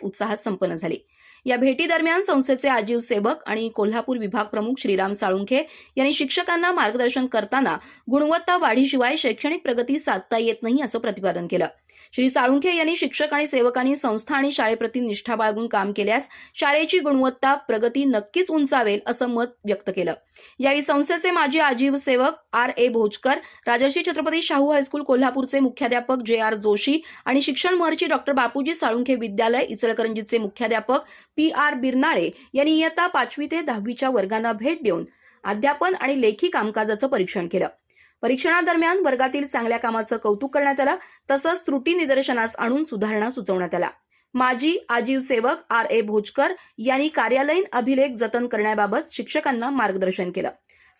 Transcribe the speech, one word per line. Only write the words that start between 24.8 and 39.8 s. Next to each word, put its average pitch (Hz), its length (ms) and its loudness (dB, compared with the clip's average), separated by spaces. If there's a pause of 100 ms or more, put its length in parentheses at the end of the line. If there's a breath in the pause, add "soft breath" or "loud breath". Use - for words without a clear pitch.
कोल्हापूरचे 262 580 2
मुख्याध्यापक 247 680 0
जे 226 140 2
आर 220 160 0
जोशी 214 440 2 (260 loud breath)
आणि 269 160 2
शिक्षण 311 320 0
महर्षी 330 320 0
डॉक्टर 285 260 0
बापूजी 269 420 0
साळुंखे 254 420 0
विद्यालय 226 540 0
इचलकरंजीचे 220 680 -2
मुख्याध्यापक 220 600 -2 (360 loud breath)
पी 311 140 2
आर 294 240 2
बिरनाळे 254 560 0 (240 loud breath)
यांनी 294 180 2
इयत्ता 320 360 2
पाचवी 359 380 -2
ते 320 160 -4
दहावीच्या 247 480 -4
वर्गांना 226 420 0
भेट 277 320 -2
देऊन 170 220 0 (380 soft breath)
अध्यापन 285 520 0
आणि 269 260 -2
लेखी 220 260 2
कामकाजाचं 220 600 -2
परीक्षण 185 400 -2
केलं. 175 200 -2 (540 soft breath)
परीक्षणादरम्यान 339 800 2
वर्गातील 269 480 0
चांगल्या 233 300 -2
कामाचं 226 400 -2